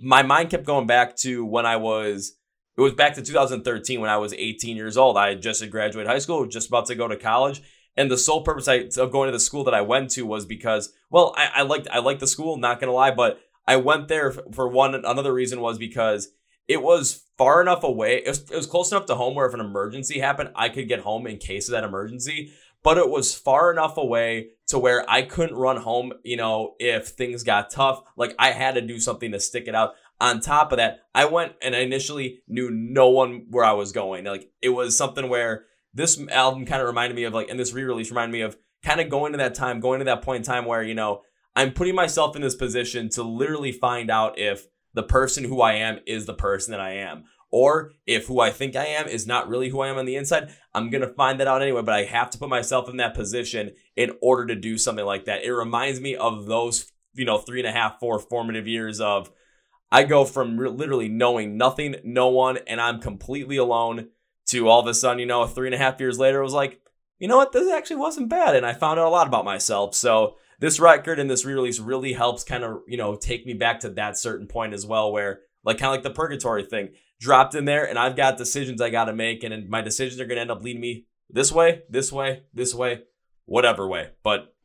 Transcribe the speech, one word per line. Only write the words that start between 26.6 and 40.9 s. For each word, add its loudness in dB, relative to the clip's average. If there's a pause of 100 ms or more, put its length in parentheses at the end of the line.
if -2
things -6
got 2
tough. 0 (140)
Like, -4
I 8
had 0
to -2
do -8
something -4
to -6
stick -6
it -4
out. 2 (260)
On 2
top 2
of 2
that, 2 (120)
I 6
went 0
and -2
I 0
initially -4
knew -4
no 6
one 4
where 4
I 8
was -2
going. -6
Like, -8 (120)
it 2
was 0
something -2
where -2 (280)
this 0 (100)
album 2
kinda -2
reminded -2
me -4
of, -4
like, -4
and -8
this -4
re-release -6
reminded -4
me -4
of -6 (260)
kinda 0
going -2
to -6
that -2
time, -4
going 0
to -6
that 0
point -4
in -8
time -4
where, -2
you -6